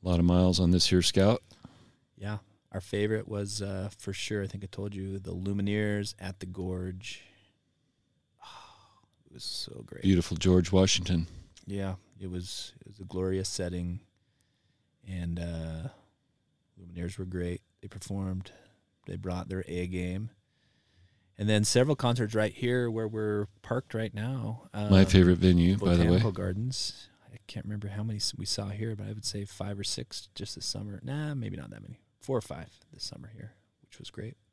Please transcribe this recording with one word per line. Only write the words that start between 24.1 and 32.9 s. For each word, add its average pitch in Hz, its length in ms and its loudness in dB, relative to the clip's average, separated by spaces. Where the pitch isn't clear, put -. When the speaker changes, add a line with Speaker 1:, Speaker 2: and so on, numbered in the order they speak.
Speaker 2:
now. 113 600 -6
Speaker 1:
My 101 280 8
Speaker 2:
Um, 95 60 12
Speaker 1:
favorite 90 320 10
venue, 90 380 8
by 90 180 4
the 87 80 8
way. - 20 6
Speaker 2:
Botanical 98 260 6
Gardens. 95 800 -6
I - 40 -20
can't - 180 -10
remember 104 240 -6
how 104 140 -6
many 110 140 -4
s-, - 200 -2
we 101 80 -8
saw 101 240 -4
here, 110 260 -6
but 101 120 -8
I - 60 -8
would 107 120 -10
say 104 180 -6
five 101 340 -8
or 101 60 -8
six - 520 -8
just - 200 -10
this - 100 -12
summer. 101 380 -8
Nah, 147 300 -6
maybe 107 240 -6
not 62 140 -14
that - 100 -18
many. - 180 -18
Four 131 180 -2
or 107 40 0
five - 280 -12